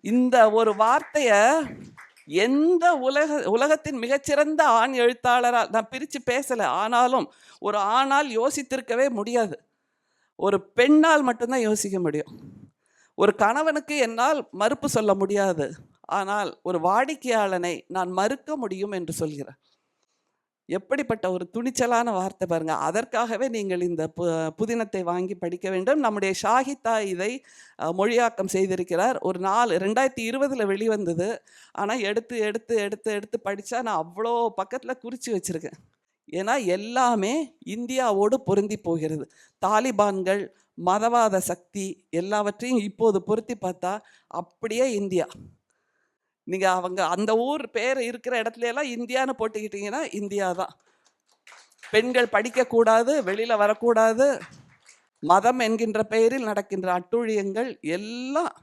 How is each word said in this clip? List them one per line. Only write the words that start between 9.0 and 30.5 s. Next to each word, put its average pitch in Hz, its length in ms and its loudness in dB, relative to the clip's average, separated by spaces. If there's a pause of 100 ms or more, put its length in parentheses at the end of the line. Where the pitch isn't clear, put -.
முடியாது. 220 520 -2 (760)
ஒரு 196 340 0
பெண்ணால் 302 520 6
மட்டும்தான் 247 380 -2
யோசிக்க 208 400 -2
முடியும். 151 400 -4 (760)
"ஒரு 208 200 4
கணவனுக்கு 294 600 0
என்னால் 254 540 0
மறுப்பு 208 380 -2
சொல்ல 214 260 2
முடியாது, 196 600 0 (260)
ஆனால் 196 640 -4
ஒரு 180 160 -4
வாடிக்கையாளனை 196 1120 0
நான் 180 220 -4
மறுக்க 233 460 -2
முடியும்" 202 360 -6
என்று 170 200 -6
சொல்கிறார். 151 460 -8 (1080)
எப்படிப்பட்ட 220 640 -4
ஒரு 180 220 -6
துணிச்சலான 240 500 0
வார்த்தை 190 460 -4
பாருங்க. 160 260 -2
அதற்காகவே 226 720 -2
நீங்கள் 196 320 -4
இந்த 165 360 -4
பு-, 165 340 -2 (120)
புதினத்தை 220 400 -4
வாங்கி 180 320 -4
படிக்க 175 360 -6
வேண்டும். 190 280 0
நம்முடைய 208 440 0
ஷாஹிதா 233 580 0
இதை, 202 440 -6 (380)
அ, 165 160 -4
மொழியாக்கம் 233 540 2
செய்திருக்கிறார். 185 680 0
ஒரு 185 200 -2
நாலு, 190 400 2
ரெண்டாயிரத்தி 220 420 0
இருபதுல 254 460 -2